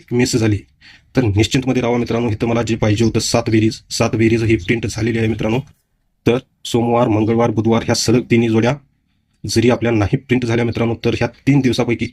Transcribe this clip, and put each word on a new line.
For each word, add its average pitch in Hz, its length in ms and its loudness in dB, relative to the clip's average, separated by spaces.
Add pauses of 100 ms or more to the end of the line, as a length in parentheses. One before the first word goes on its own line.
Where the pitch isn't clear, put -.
(120)
मिस 123 240 0
झाली. 110 220 0 (580)
तर 120 100 0
निश्चिंतमध्ये 123 560 0
राहा, 120 140 0
मित्रांनो. 117 340 -2
इथं 113 180 -4
मला 117 140 0
जे 110 140 -2
पाहिजे 110 280 0
होतं 110 160 0
सात 117 300 0
बेरीज, 110 280 2 (120)
सात 117 260 0
बेरीज 113 260 2
ही 110 140 2
प्रिंट 117 300 -4
झालेली 113 320 -4
आहे, 113 100 0
मित्रांनो. 110 300 -2 (680)
तर 120 120 2 (280)
सोमवार, 120 420 0
मंगळवार, 113 420 2
बुधवार 113 340 0
ह्या 120 120 0
सलग 117 340 0
तिन्ही 117 180 4
जोड्या 113 260 2 (680)
जरी 113 260 2
आपल्या 117 220 0
नाही 104 260 0
प्रिंट 123 280 -2
झाल्या, 120 180 0
मित्रांनो, 117 300 -2 (100)
तर 117 100 0
ह्या 120 140 -2 (180)
तीन 139 140 4
दिवसापैकी 117 520 -2